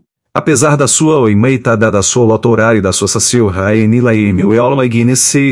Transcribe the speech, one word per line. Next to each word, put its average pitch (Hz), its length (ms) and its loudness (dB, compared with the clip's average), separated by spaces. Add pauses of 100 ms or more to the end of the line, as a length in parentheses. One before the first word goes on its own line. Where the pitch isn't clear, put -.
(340)
apesar 147 420 0
da 139 120 0
sua 156 320 0
oimeitada 113 720 0
da 101 100 0
sua 120 240 0
lotorari 110 560 0
da 95 100 0
sua 101 160 -4
sacil, 117 380 -2
raenila 110 720 0
e 104 180 0
meu 95 180 0
eola 127 360 0
guinness 120 480 0 (160)